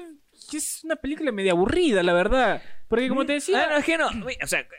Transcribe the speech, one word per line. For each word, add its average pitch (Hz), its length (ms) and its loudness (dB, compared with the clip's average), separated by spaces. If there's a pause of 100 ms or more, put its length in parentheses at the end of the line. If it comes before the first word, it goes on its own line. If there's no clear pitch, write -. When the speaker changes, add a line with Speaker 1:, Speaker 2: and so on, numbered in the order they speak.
(500)
Speaker 1:
ya 302 80 -8
es - 240 -8
una 320 140 -4
película 302 340 -6
media 190 220 0
aburrida, 214 500 2
la 175 120 4
verdad. 202 480 2 (260)
Porque 247 200 2
como 262 160 0
te 269 80 -2
decía 285 320 0
Speaker 2:
Ah, 320 60 0
no, 294 80 2
es - 80 0
que 330 100 2
no. 311 100 2 (360)
O 139 40 -8
sea, 147 200 -2 (120)